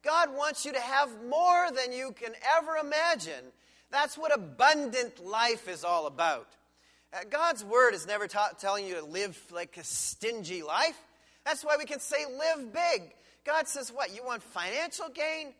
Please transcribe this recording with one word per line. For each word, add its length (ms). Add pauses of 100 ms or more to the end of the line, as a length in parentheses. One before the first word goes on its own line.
God 320
wants 300
you 80
to 60
have 300 (200)
more 420
than 240
you 180
can 200 (240)
ever 200
imagine. 680 (460)
That's 260
what 180
abundant 880
life 460
is 160
all 220
about. 400 (680)
Uh, 60 (100)
God's 340
word 300
is 140
never 200
ta-, 320
telling 280
you 80
to 100
live 340 (120)
like 260
a 60
stingy 800
life. 360 (460)
That's 180
why 140
we 80
can 140
say, 260
"Live 480
big." 280 (440)
God 220
says, 240
"What, 240
you 80
want 200
financial 680
gain? 500